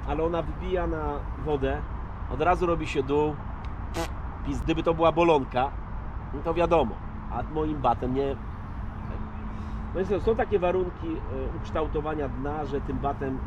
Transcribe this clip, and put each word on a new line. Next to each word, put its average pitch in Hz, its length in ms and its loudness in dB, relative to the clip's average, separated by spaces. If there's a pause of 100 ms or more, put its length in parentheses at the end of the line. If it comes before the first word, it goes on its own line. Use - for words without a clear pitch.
ale 147 160 0
ona 170 180 0
wbija 180 440 -2
na 160 160 0 (420)
wodę, 139 360 2 (540)
od 131 80 -2
razu 175 240 6
robi 165 200 2
się 147 160 2
dół. 147 320 2 (1120)
Pis-, 135 160 -2
gdyby 160 200 2
to 165 120 4
była 165 180 6
bolonka, 147 580 4 (640)
no 151 100 -4
to 165 100 0
wiadomo, 165 400 4 (380)
a 120 100 -2 (120)
moim 156 260 0
batem 127 340 2
nie. 139 220 0 (1600)
No 180 100 0
więc 185 200 2
są 220 120 4
takie 214 220 2
warunki, 175 580 0
e, 135 400 -4
ukształtowania 156 720 -2
dna, 143 360 -4
że 139 160 -2
tym 131 180 -4
batem 135 480 -2